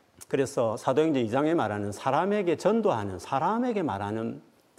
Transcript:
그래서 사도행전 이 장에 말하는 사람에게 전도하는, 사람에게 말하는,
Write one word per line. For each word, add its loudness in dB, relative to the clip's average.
그래서 0
사도행전 2
이 0
장에 2
말하는 0
사람에게 0
전도하는, 0
사람에게 -2
말하는, -4